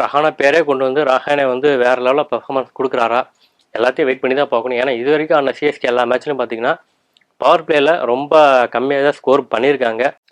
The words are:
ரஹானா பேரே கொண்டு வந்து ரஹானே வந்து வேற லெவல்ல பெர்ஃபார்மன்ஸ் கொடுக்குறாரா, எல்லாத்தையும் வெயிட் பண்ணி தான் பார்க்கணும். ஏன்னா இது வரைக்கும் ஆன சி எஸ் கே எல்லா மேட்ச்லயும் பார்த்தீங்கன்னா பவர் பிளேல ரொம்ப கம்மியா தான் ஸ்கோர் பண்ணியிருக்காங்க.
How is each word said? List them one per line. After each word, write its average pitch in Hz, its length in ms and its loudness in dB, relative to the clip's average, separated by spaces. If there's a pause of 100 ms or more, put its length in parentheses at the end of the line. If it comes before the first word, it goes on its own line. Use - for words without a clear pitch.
ரஹானா 147 260 0 (120)
பேரே 143 180 4 (100)
கொண்டு 135 180 0
வந்து 135 140 0 (100)
ரஹானே 143 420 0
வந்து 131 160 0 (140)
வேற 127 220 2
லெவல்ல 139 260 2
பெர்ஃபார்மன்ஸ் 123 480 -6
கொடுக்குறாரா, 123 420 -2 (540)
எல்லாத்தையும் 127 340 0
வெயிட் 131 140 -4
பண்ணி 131 180 0
தான் 135 120 -4
பார்க்கணும். 120 280 -2
ஏன்னா 135 180 -2
இது 127 140 -4
வரைக்கும் 156 260 0
ஆன 139 200 -2
சி 147 100 -2
எஸ் - 140 -8
கே 131 100 -2
எல்லா 123 180 0
மேட்ச்லயும் 127 300 -4
பார்த்தீங்கன்னா 117 340 -4 (680)
பவர் 160 240 4
பிளேல 147 260 2 (180)
ரொம்ப 143 260 0 (380)
கம்மியா 135 320 -2
தான் 143 120 0
ஸ்கோர் 135 240 2 (100)
பண்ணியிருக்காங்க. 123 520 0 (280)